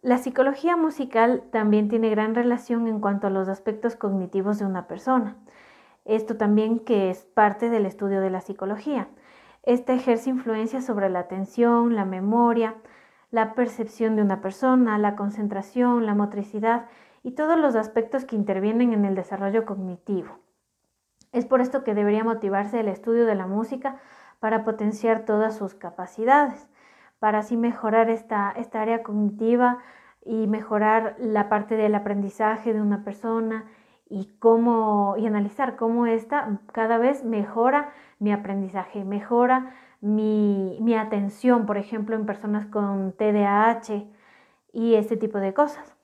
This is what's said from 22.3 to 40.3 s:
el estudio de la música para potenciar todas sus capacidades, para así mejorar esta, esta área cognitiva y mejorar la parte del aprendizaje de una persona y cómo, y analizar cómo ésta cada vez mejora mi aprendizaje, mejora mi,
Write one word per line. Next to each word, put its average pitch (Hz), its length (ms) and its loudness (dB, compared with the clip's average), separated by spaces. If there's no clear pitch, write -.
el 214 80 -2
estudio 226 380 0
de 220 80 2
la 190 140 -4
música 247 520 -6
para 220 240 0
potenciar 220 640 -2
todas 214 320 0
sus 196 160 -8
capacidades, 226 920 0
para 214 220 2
así 220 180 -2
mejorar 226 540 2
esta, 214 400 -2
esta 233 320 -6
área 226 180 0
cognitiva 226 800 0
y 220 220 -4
mejorar 214 720 0
la 214 320 0
parte 214 260 0
del 214 200 2
aprendizaje 208 760 -2
de 214 120 0
una 208 200 0
persona 220 640 -6
y 196 200 -8
cómo, 220 800 4
y 220 80 0
analizar 214 500 -2
cómo 233 300 0
ésta 226 560 -2
cada 226 280 0
vez 269 240 2
mejora 233 680 0
mi 208 120 0
aprendizaje, 196 720 -6
mejora 247 720 0
mi, 208 800 0